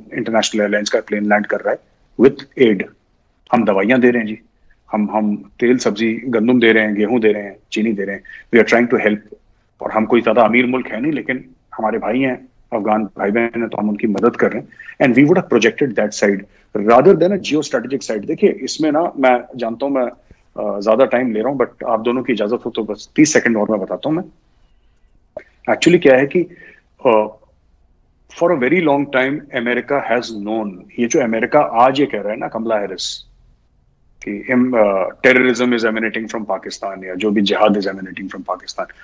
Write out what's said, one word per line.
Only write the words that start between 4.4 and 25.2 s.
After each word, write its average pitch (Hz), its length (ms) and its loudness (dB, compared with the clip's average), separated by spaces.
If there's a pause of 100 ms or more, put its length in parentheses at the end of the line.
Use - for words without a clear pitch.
हम, 104 200 0
हम 104 240 0 (240)
तेल, 123 180 2
सब्जी, 110 340 -2 (120)
गंदम 117 360 2
दे 113 120 6
रहे 110 120 2
हैं, 104 100 -2
गेहूं 107 260 0
दे 107 120 4
रहे 104 100 -6
हैं, 101 140 -14 (160)
चीनी 110 200 -2
दे 98 120 -6
रहे 98 120 -8
हैं, 92 60 -16 (320)
we 113 100 6
are - 100 0
trying 120 220 2
to 110 100 0
help। 104 300 -4 (460)
और - 100 -6
हम 110 140 0
कोई 120 140 2
ज्यादा 117 220 4
अमीर 120 240 2
मुल्क 123 200 -2
है 107 140 -10
नहीं, 151 120 -2
लेकिन 127 380 -6 (260)
हमारे 110 220 -2
भाई 104 220 -2
हैं, 131 280 -4 (240)
अफगान 107 320 -2
भाई 98 260 -4
बहन 117 260 0
हैं, 117 120 -4
तो - 100 -12
हम 107 100 -2
उनकी 104 180 -4
मदद 110 300 0
कर 95 160 0
रहे - 100 -8
हैं। - 60 -20 (380)
And 123 120 2
we 143 120 8
would 175 120 2
have 123 160 2
projected 110 400 0
that 107 260 -2
side 101 160 2 (520)
rather 156 300 6
than 175 160 0
a - 140 -8
geostrategic 131 580 -4
side। 104 160 -6
देखिए, 160 240 0
इसमें 147 420 -4
ना, 165 260 0
मैं 127 220 4 (160)
जानता 117 300 -6
हूं 143 60 -4
मैं, 127 140 -2 (580)
अ, 104 160 -4
ज्यादा 110 240 4
time 127 280 0
ले 107 80 -2
रहा 113 80 -2
हूं, 139 100 -4
but 120 100 0 (180)
आप 113 140 0
दोनों 120 220 -2
की 127 100 -2
इजाजत 107 340 -2
हो 120 40 -8
तो 110 140 -6
बस - 320 -12
तीस 151 160 4
second 117 240 2
और 104 140 0
मैं 107 100 0
बताता 95 280 -6
हूं। 156 80 -2
मैं, 180 80 -4 (1500)